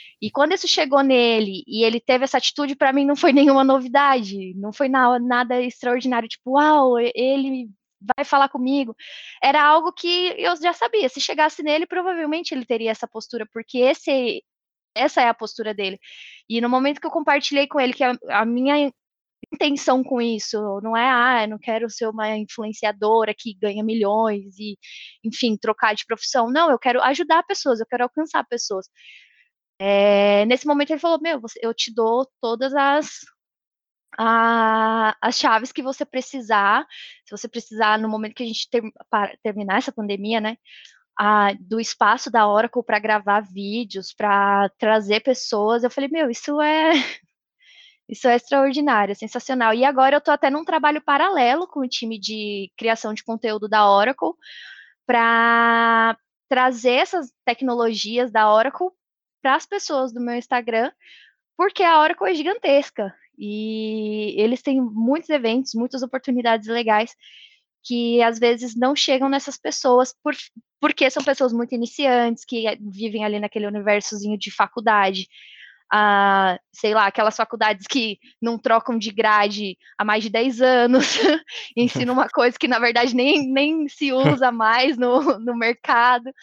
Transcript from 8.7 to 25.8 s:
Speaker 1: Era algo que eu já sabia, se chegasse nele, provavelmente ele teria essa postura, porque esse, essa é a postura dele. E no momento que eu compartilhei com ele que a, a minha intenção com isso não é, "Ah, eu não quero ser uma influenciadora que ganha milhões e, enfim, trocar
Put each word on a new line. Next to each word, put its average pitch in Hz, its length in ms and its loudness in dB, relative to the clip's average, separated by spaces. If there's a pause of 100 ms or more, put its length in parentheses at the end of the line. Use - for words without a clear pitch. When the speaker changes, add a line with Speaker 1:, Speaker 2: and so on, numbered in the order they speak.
Speaker 1:
Era 277 200 4
algo 320 300 4
que 349 460 -2
eu 349 180 0
já 339 160 0
sabia, 427 360 0
se 277 120 -12
chegasse 311 420 -2
nele, 302 240 0
provavelmente 339 640 -4
ele 262 140 -6
teria 226 240 -2
essa 220 160 -8
postura, 220 460 -12
porque 226 260 -8
esse, 262 640 0 (520)
essa 262 280 0
é 240 60 4
a 226 60 0
postura 214 380 -10
dele. 196 280 -6 (480)
E 226 120 -2
no 240 80 -2
momento 262 320 0
que - 60 -8
eu - 60 -8
compartilhei 277 560 0
com 285 120 -2
ele 254 140 0
que - 100 -4
a, 247 120 0 (140)
a 214 140 0
minha 262 480 0 (640)
intenção 269 500 0
com 254 160 -2
isso 208 640 -4
não 226 140 -4
é, 240 140 2
"Ah, 240 340 2
eu 214 40 -4
não 214 100 -10
quero 226 320 -4
ser 226 180 -6
uma 220 280 -4
influenciadora 214 1000 -2
que 214 180 -12
ganha 208 300 -4
milhões 208 720 -2
e, 208 180 -12 (480)
enfim, 220 320 -2
trocar 220 380 0